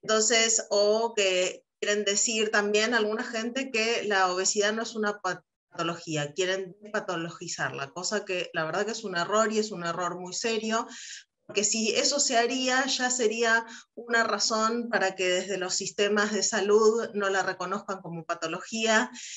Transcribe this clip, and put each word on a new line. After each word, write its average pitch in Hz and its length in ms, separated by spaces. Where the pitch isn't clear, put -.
Entonces, 226 680
o 214 440
que 185 500
quieren 208 240
decir 214 460
también 208 440
alguna 220 280
gente 240 480
que 226 340
la 190 280
obesidad 196 400
no 220 100
es 233 120
una 208 260
patología, 165 1120
quieren 190 420
patologizarla, 165 1000
cosa 196 320
que 180 280
la 165 120
verdad 170 200
que 220 80
es - 120
un 185 120
error 214 360
y 214 60
es 214 120
un 175 140
error 175 340
muy 180 140
serio, 226 540
porque 202 180
si 220 260
eso 285 300
se 254 180
haría, 254 480
ya 254 240
sería 233 560
una 233 280
razón 220 680
para 190 280
que 190 100
desde 185 320
los 185 160
sistemas 208 580
de 190 120
salud 214 680
no 202 160
la 190 140
reconozcan 190 600
como 165 220
patología, 220 840